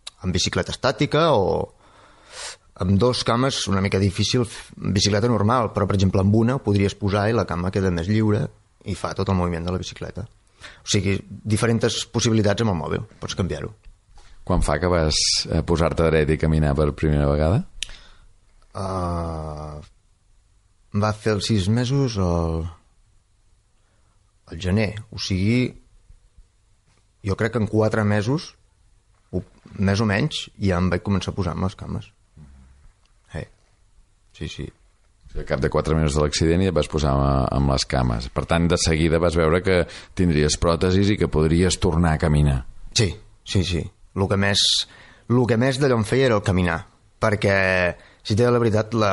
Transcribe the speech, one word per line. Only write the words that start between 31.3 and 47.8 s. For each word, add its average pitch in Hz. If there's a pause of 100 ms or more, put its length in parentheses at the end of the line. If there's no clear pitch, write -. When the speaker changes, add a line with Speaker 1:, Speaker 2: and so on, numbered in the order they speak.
Speaker 1:
a -
posar 85
amb 90
les 95
cames. 85 (1200)
Sí. 78 (960)
Sí, 76
sí. -
Speaker 2:
O -
sigui, 73
al -
cap 67
de 73
quatre 76
mesos 76
de 76
l'accident 80
ja 95
et 78
vas 73
posar 73
amb, 69 (320)
amb 69
les -
cames. 60
Per 69
tant, 85
de 85
seguida 80
vas 85
veure 82
que 92 (320)
tindries 76
pròtesis 92
i 104
que -
podries 82
tornar 85
a 76
caminar. 73 (340)
Speaker 1:
Sí, 104 (320)
sí, 90
sí. 85 (340)
Lo 95
que 98
més, 101 (680)
lo 123
que 113
més 131
d'allò 131
em 107
feia 131
era 107
el 101
caminar, 90 (420)
perquè, 104 (680)